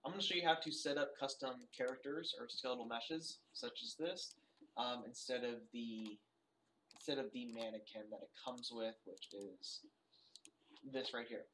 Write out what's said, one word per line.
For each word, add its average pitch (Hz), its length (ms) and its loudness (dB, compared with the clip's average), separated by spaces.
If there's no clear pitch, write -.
I'm 143 60 0
gonna 196 100 -2
show - 140 6
you - 100 6
how 160 120 12
to 151 160 0
set 143 260 4
up 143 180 4
custom 127 540 0
characters 139 680 0
or 120 120 -6
skeletal 123 380 0
meshes, 117 520 -2
such - 320 -4
as 113 100 -4
this, 175 400 -2
um, 123 300 2
instead 123 380 0
of 120 160 0
the, 110 460 -2
instead 143 220 2
of 117 120 0
the 123 220 -4
mannequin 110 580 -4
that 98 100 -6
it - 100 -12
comes 123 280 -4
with, 113 320 0
which - 280 -10
is 98 500 -8
this 127 220 -2
right 120 140 -2
here. - 260 -4